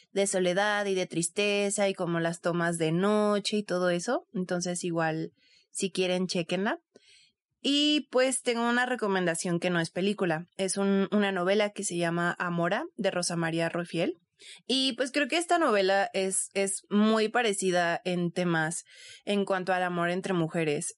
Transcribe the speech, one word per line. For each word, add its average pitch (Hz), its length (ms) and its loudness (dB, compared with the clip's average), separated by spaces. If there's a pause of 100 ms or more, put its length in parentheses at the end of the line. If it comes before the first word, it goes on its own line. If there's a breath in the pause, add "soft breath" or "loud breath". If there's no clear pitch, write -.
(120 soft breath)
de 196 140 2
soledad 196 580 0
y 196 100 -2
de 185 120 0
tristeza 202 840 0
y 196 60 -2
como 170 260 -2
las 170 220 -2
tomas 170 340 0
de 160 160 0
noche 208 640 2
y 208 60 0
todo 180 260 0
eso. 202 460 -2
Entonces 180 500 -4
igual 165 480 -2 (380 soft breath)
si 196 200 -4
quieren, 185 360 0
chéquenla. 190 540 -2 (840 soft breath)
Y 294 480 2
pues 254 320 2
tengo 233 260 0
una 240 160 2
recomendación 185 760 0
que 180 100 0
no 175 100 2
es 165 80 -2
película. 180 580 -2 (120)
Es 190 180 -2
un, 196 340 2
una 202 220 2
novela 202 380 2
que 196 140 -8
se 175 120 -4
llama 170 420 0
Amora, 175 460 0 (140)
de 196 120 0
Rosa 175 240 -2
María 165 360 0
Rufiel. 175 480 -4 (500 loud breath)
Y 262 240 0
pues 254 180 -4
creo 294 160 0
que 302 100 -2
esta 349 220 2
novela 196 540 4
es, 190 420 -2
es 196 360 -2
muy 214 380 4
parecida 185 760 2
en 180 260 0
temas 165 540 0 (400 loud breath)
en 202 200 0
cuanto 185 280 -2
al 180 100 0
amor 175 280 0
entre 185 220 -2
mujeres. 160 640 0